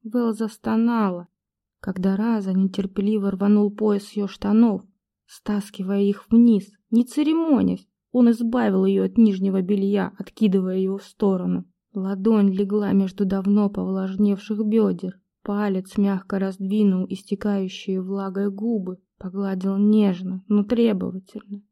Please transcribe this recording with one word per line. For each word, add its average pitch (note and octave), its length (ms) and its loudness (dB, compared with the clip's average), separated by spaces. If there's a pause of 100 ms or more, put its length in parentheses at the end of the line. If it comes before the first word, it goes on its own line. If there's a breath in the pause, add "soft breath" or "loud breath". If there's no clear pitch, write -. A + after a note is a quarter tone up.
Вэл A#3 320 -2
застонала, A3 920 -2 (520)
когда F#3+ 360 -2
Раза G#3 360 -2
нетерпеливо G3 800 -2
рванул G3+ 400 2
пояс G#3 420 -2
её G3+ 140 -4
штанов, G#3 560 2 (440)
стаскивая G3+ 760 -4
их G3+ 280 -2
вниз, A3+ 400 4 (200)
не A#3 140 4
церемонясь. D4 800 0 (260)
Он A#3+ 180 4
избавил A3+ 540 0
её F#3+ 200 2
от F#3+ 120 -2
нижнего F#3+ 460 2
белья, G3 560 -2
откидывая F#3+ 580 0
его F#3+ 220 -2
в - 60 -16
сторону. F3+ 600 -2 (300)
Ладонь G3 580 2
легла G3+ 400 -2
между G3 320 0
давно G3 460 0
повлажневших F#3+ 920 -2
бёдер. G3 560 0 (220)
Палец G3+ 540 -4
мягко G3 420 0
раздвинул F#3+ 680 0
истекающие F#3+ 960 -4
влагой G3 480 -4
губы, G3 480 -6 (200)
погладил F#3+ 600 -4
нежно, F#3+ 720 2
но G#3 160 2
требовательно. G3+ 1080 -2